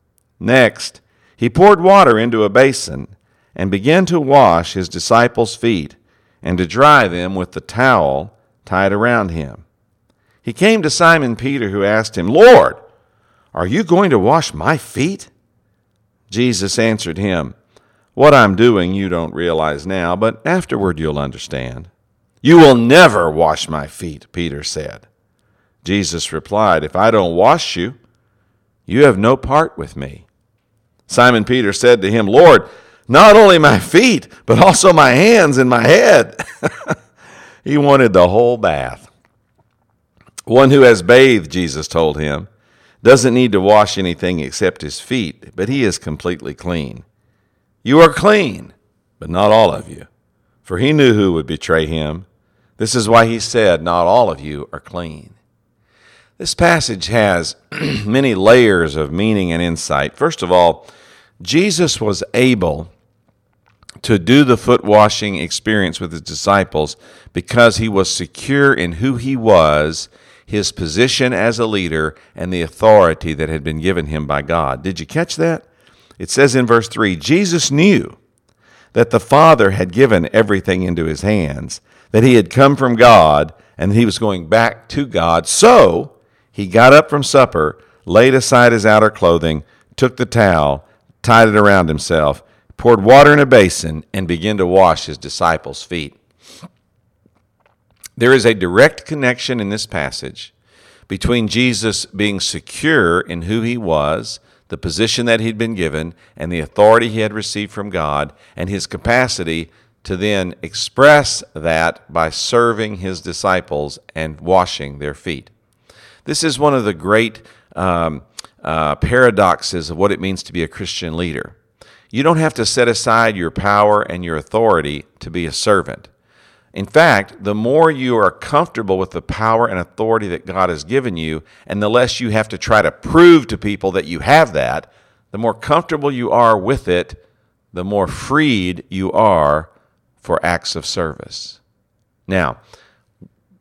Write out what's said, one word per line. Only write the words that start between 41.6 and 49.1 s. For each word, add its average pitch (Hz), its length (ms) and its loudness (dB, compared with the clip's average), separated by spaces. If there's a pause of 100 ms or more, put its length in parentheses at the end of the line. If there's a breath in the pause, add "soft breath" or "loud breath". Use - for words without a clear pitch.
told 78 300 -2
him, 76 300 -6 (560)
"doesn't 123 320 4
need 127 160 0
to 98 100 0
wash 104 380 2
anything 90 400 -6
except 78 420 -6
his 73 180 -14
feet, - 560 -10
but 95 140 -6
he 135 140 -4
is 95 160 -2
completely 76 560 -10
clean. 80 480 -10 (800)
You 139 160 2
are 165 120 8
clean, 175 600 -2 (460)